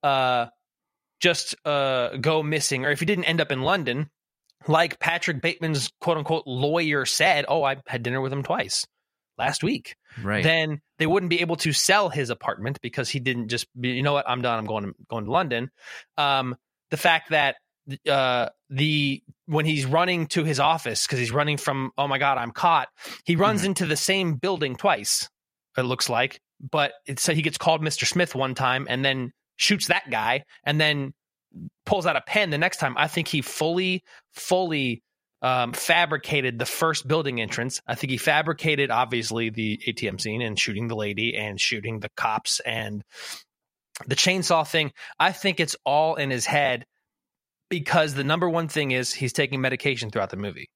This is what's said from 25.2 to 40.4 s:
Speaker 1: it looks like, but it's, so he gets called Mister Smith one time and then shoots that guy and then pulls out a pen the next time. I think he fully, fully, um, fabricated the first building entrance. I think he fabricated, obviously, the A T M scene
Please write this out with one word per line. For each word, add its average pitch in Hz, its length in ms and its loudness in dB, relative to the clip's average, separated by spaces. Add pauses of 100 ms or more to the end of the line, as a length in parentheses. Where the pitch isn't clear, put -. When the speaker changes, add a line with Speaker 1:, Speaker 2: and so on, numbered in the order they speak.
Speaker 1:
it 131 60 0
looks 127 280 0
like, 127 300 0 (200)
but 143 320 0 (140)
it's, 139 160 -6
so 165 120 2
he 156 80 0
gets 151 160 -2
called 160 240 2
Mister 156 240 -2
Smith 180 280 0
one 131 200 0
time 131 360 0
and 127 140 0
then 131 280 0 (240)
shoots - 320 2
that 175 220 0
guy 117 340 0 (200)
and 151 160 2
then 147 320 2 (720)
pulls 185 200 2
out 156 100 2
a 160 40 2
pen 208 300 0
the 147 80 0
next 175 200 0
time. 131 180 -2
I 147 100 2
think 156 220 -2
he 151 120 0
fully, 180 600 -2 (300)
fully, 156 680 0 (420)
um, 127 300 2
fabricated 151 840 0
the 123 80 -2
first - 400 0
building 139 340 0
entrance. 117 460 -4
I 120 80 -4
think 131 160 -4
he 131 60 0
fabricated, 151 760 2
obviously, 113 600 0
the 107 360 -2
A 120 60 -2
T 113 160 -4
M 92 100 -6
scene 113 240 -4